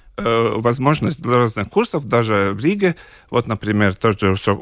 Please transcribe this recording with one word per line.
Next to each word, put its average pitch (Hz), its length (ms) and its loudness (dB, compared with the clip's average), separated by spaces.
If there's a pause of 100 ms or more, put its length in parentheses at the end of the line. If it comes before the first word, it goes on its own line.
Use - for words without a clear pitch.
(200)
э, 113 380 0
возможность 127 640 0
для 120 140 0
разных 113 340 0
курсов, 196 360 -2
даже 107 460 0
в 101 80 -8
Риге, 180 360 0 (340)
вот, 120 180 -2
например, 104 480 0
тот 107 240 0
же 95 120 2
Ошо-, 101 300 0